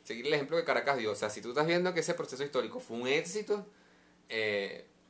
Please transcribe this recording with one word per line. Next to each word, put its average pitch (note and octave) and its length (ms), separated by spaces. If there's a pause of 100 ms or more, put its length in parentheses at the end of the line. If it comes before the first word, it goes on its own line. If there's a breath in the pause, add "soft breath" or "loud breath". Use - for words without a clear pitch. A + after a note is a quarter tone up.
seguir A#2+ 240
el D#3 60
ejemplo D3 220
que E3 80
Caracas C3 340
dio, G#2+ 140
o G2+ 40
sea, G#2+ 140
si G#2 120
tú A2+ 80
estás D3 180
viendo F3 260
que E3 80
ese E3+ 120
proceso C#3 300
histórico B2+ 360
fue - 160
un B2 120
éxito, G3 580 (640 soft breath)
eh, G#2+ 560 (240)